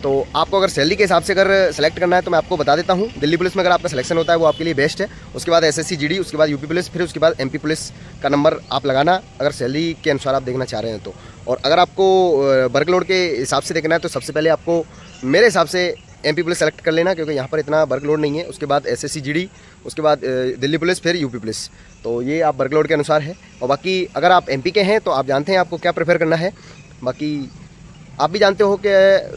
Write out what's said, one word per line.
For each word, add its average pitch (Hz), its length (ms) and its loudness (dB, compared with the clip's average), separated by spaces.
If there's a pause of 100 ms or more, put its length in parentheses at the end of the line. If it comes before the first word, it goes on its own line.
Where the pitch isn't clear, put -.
तो 135 320 0
आपको 165 220 0
अगर 190 120 2
सैलरी 165 260 0
के 202 80 2
हिसाब 175 200 2
से 196 100 -2
अगर 190 380 4
select 151 280 -2
करना 180 160 2
है 180 60 4
तो 175 100 -4
मैं 170 60 2
आपको 160 200 -2
बता 143 180 2
देता 175 180 0
हूँ, 196 260 -2
दिल्ली 156 180 0
पुलिस 180 180 -2
में 190 80 0
अगर 180 80 4
आपका 175 180 0
selection 165 280 -2
होता 165 160 2
है 165 60 2
वो 165 60 2
आपके 151 180 2
लिए 165 100 -2
best 143 280 0
है, 202 60 -2 (280)
उसके 131 160 -4
बाद 165 120 4
एसएससी 160 320 0
जीडी, 151 240 -2
उसके 160 180 -6
बाद 156 120 4
यूपी 147 180 -6
पुलिस, 170 220 -2
फिर 175 120 -6
उसके 170 180 -6
बाद 160 220 2
एमपी 135 160 -4
पुलिस 156 320 -4 (340)
का 143 60 2
number 147 260 4 (160)
आप 135 140 -4
लगाना, 147 360 2 (200)
अगर 147 100 0
सैलरी 151 520 -4
के 156 60 -2
अनुसार 135 260 0
आप 135 80 -2
देखना 127 220 -4
चाह 117 160 -6
रहे 113 100 -6
हैं 101 120 -10
तो। 95 100 -12 (340)
और 127 180 -2
अगर 156 140 2
आपको, 185 600 4
अ, 135 260 4
workload 151 400 0
के 185 80 -2
हिसाब 139 480 0
से - 120 -6
देखना 160 220 0
है 170 40 2
तो 170 80 -6
सबसे 139 260 -8
पहले 156 160 2
आपको 165 360 0 (380)
मेरे 160 220 4
हिसाब 185 220 4
से 180 280 -2 (300)
एमपी 156 180 0
पुलिस 170 160 -2
select 156 220 0
कर 165 100 0
लेना, 170 220 2
क्योंकि 156 200 -4
यहाँ 131 140 -4
पर 156 120 -2
इतना 156 240 2
workload 147 360 -2
नहीं 147 180 -2
है। 170 60 -6
उसके - 220 -10
बाद 139 220 0
एसएससी 135 340 -6
जीडी, 151 280 -4 (360)
उसके 156 160 -10
बाद, 151 160 4
अ, 131 100 -6 (320)
दिल्ली 143 180 -2
पुलिस, 175 240 -2
फिर 170 140 0
यूपी 135 220 -4
पुलिस। 110 300 -8 (360)
तो 120 180 -4
ये 147 200 -2
आप 147 200 0
workload 147 260 2
के 156 60 2
अनुसार 151 280 2
है। 156 140 -10 (260)
और 127 80 -4
बाकी 185 460 -2
अगर 160 160 4
आप 180 180 4
एमपी 135 220 -2
के 202 100 2
हैं 202 180 4
तो 196 120 -2
आप 135 160 0
जानते 143 240 0
हैं 190 80 4
आपको 175 180 -2
क्या 175 140 -2
prefer 170 260 2
करना 160 180 2
है। 170 180 -2 (500)
बाकी 143 480 -6 (680)
आप 151 120 2
भी 208 80 -2
जानते 202 240 4
हो 196 240 2
कि 196 320 6 (180)